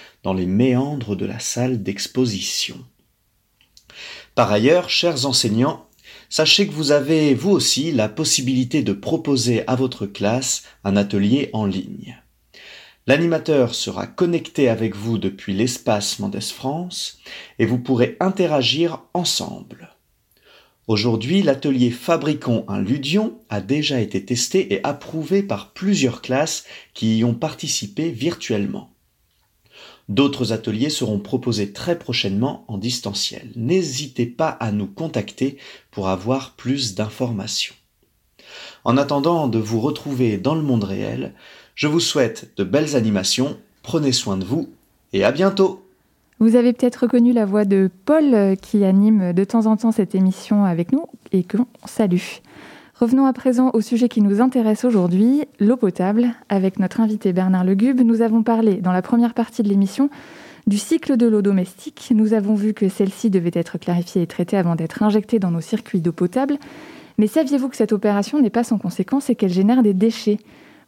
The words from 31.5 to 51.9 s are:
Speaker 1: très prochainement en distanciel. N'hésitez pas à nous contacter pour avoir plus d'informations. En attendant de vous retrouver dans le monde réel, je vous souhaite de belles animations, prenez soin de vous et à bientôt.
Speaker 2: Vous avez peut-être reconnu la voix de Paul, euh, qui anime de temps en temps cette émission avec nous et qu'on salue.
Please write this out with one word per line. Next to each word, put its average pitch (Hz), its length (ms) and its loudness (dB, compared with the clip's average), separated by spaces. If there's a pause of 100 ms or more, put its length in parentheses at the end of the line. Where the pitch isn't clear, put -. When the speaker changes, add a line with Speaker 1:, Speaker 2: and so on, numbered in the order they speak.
Speaker 1:
très 170 240 -4
prochainement 120 720 -4
en 104 100 -8
distanciel. - 760 -8
N'hésitez 135 720 -2
pas 156 220 -4
à 113 220 -6
nous 104 140 -2
contacter 135 720 -6 (320)
pour 95 180 -6
avoir 104 440 -4
plus 123 420 -6
d'informations. 107 800 -6 (1080)
En 120 120 2
attendant 143 520 0
de 110 100 0
vous 110 240 -2
retrouver 127 560 -2
dans 131 160 -2
le 160 80 -2
monde 123 220 0
réel, 101 500 -6 (400)
je 151 140 -2
vous 156 120 2
souhaite 135 580 -2
de 101 60 -2
belles 143 320 0
animations, 110 640 0 (240)
prenez 147 300 0
soin 101 260 -2
de 95 80 -4
vous 139 240 -4 (440)
et 98 100 2
à 113 80 4
bientôt. 190 500 0 (560)
Speaker 2:
Vous 226 200 4
avez 240 160 4
peut-être 247 300 -2
reconnu 240 280 4
la 226 140 2
voix 208 180 0
de 196 260 2 (140)
Paul, 294 300 4
euh, 196 220 4
qui 202 280 0
anime 190 480 4
de 180 140 2
temps 220 220 2
en 220 100 4
temps 226 160 0
cette 190 220 0
émission 190 500 2
avec 170 260 0
nous 311 140 0 (260)
et 185 140 2
qu'on 208 200 -2 (200)
salue. - 560 -2 (520)